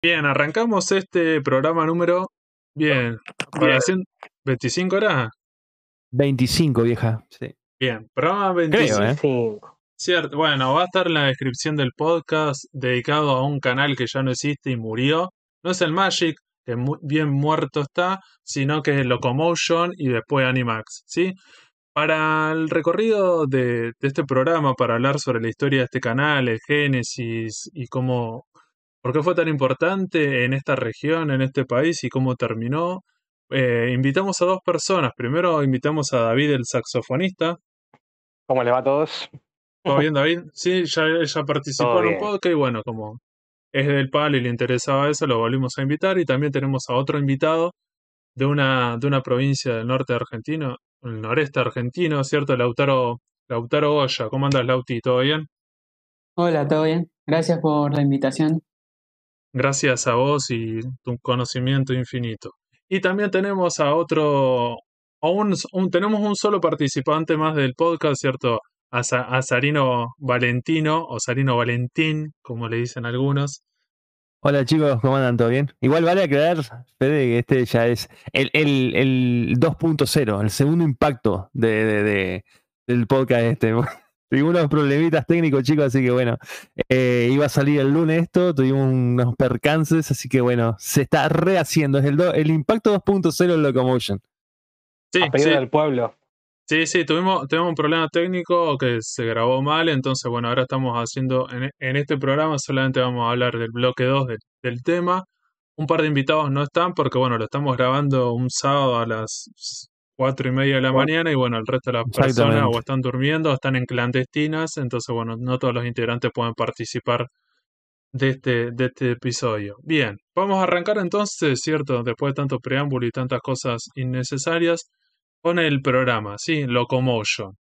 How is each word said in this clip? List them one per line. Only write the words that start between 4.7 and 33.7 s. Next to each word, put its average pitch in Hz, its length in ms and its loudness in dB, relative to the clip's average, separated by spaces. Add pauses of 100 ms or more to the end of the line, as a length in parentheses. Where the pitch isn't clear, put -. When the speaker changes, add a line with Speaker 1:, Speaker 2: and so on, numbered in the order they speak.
Speaker 1:
era? 170 320 0 (800)
Speaker 3:
Veinticinco, 131 760 2
vieja, 113 340 0 (100)
sí. - 240 -14 (260)
Speaker 1:
Bien, 117 360 -4
programa 185 400 0
Speaker 3:
Creo, 175 100 2
¿eh? 160 60 -2
Speaker 1:
veinticinco. 139 320 2
Speaker 2:
Veinticinco. 120 760 -2 (200)
Speaker 1:
Cierto, 165 400 -2
bueno, 139 340 2
va 160 100 2
a - 40 2
estar 180 240 0
la 151 160 2
descripción 135 500 -2
del 135 180 0
podcast 156 760 -2
dedicado 135 600 -2
a 131 120 0
un 143 160 -2
canal 135 340 0
que 127 160 -4
ya 135 120 -4
no 131 80 0
existe 143 400 -4
y 123 80 -4
murió. 131 500 -2 (340)
No 180 100 -4
es 180 100 0
el 156 100 0
Magic, 170 420 0 (300)
que 120 120 -6
mu-, 131 260 -2
bien 151 280 0
muerto 151 520 0
está, 180 380 -2 (220)
sino 147 380 -2
que 139 200 0
es 127 60 0
Locomotion 160 920 -2
y 143 100 -2
después 127 380 0
Animax, 120 580 -4
¿sí? 185 300 -2 (580)
Para 156 600 0
el 160 180 -2
recorrido 175 760 2
de, 120 540 0
de 139 80 0
este 139 160 -2
programa, 139 480 2
para 117 220 0
hablar 135 240 2
sobre 120 240 -2
la 117 80 -2
historia 135 300 0
de 123 40 2
este 160 160 -6
canal, 135 480 0
el 113 180 -2
génesis 120 1080 -4
y 135 140 -10
cómo, 123 580 -4 (560)
por 123 100 -4
qué 151 100 2
fue 175 120 2
tan 165 140 2
importante 151 960 0
en 127 100 0
esta 135 220 -2
región, 147 540 -2
en 131 120 0
este 131 240 -2
país 151 380 0
y 127 40 -2
cómo 131 280 0
terminó, 135 640 -4 (500)
eh, 123 420 2